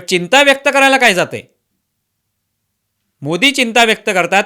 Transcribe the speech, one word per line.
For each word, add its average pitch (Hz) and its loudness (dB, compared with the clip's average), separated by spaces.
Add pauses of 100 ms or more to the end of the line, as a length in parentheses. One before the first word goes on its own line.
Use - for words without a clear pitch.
चिंता 185 0
व्यक्त 277 0
करायला 269 2
काय 240 2
जातंय? 147 -4 (1800)
मोदी 175 0
चिंता 240 0
व्यक्त 220 -2
करतात, 185 0